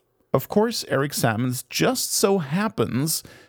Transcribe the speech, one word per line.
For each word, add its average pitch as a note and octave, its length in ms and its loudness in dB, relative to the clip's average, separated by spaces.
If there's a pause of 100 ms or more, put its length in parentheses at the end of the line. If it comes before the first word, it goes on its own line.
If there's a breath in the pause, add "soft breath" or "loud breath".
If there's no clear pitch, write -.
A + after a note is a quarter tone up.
(340)
of C3+ 140 -2
course, A3 400 0
Eric C#3 260 0
Sammons B2 480 0
just - 500 0
so G3 260 4
happens D#3 840 -2 (260 loud breath)